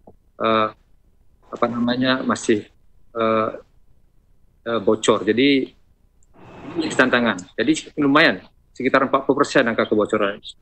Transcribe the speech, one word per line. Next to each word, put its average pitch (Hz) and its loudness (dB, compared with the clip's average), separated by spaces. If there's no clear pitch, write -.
eh, 110 0
apa 120 -2
namanya, 123 0
masih, 110 0
eh, 113 0
eh, 117 -4
bocor. 104 0
Jadi 131 2
ini 165 -4
tantangan. 120 0
Jadi 151 -2
lumayan, 139 4
sekitar 131 0
empat 135 0
puluh 139 2
persen 131 2
angka 110 -2
kebocoran. 104 0